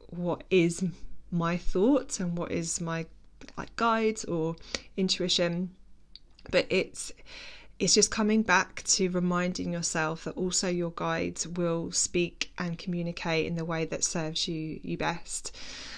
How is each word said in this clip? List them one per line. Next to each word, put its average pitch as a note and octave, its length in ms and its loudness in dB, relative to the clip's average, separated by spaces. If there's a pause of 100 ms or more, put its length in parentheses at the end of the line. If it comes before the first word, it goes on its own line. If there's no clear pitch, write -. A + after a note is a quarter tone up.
what F3 400 -4
is E3+ 340 6 (480)
my E3+ 280 0
thoughts A3+ 600 4
and F3 200 -2
what E3+ 120 -4
is E3 300 -2
my, E3 240 -2 (540)
like, D3 180 -10
guides A3 480 2
or E3 300 0 (420)
intuition. F3+ 760 2 (800)
But F3+ 200 4
it's, - 420 -2 (640)
it's F3+ 160 4
just G#3+ 160 6
coming A3 320 4
back F#3+ 420 2
to - 260 2
reminding F3+ 600 0
yourself D#3+ 520 -2
that - 120 -6
also F#3 320 0
your F3 260 0
guides E3+ 540 -2
will E3+ 420 0
speak - 640 0
and E3+ 220 -4
communicate E3+ 680 0
in E3+ 100 -2
the E3 80 -2
way E3 220 0
that - 180 -2
serves D#3+ 420 -2
you, D#3 360 -4
you E3+ 140 -4
best. - 600 -4 (400)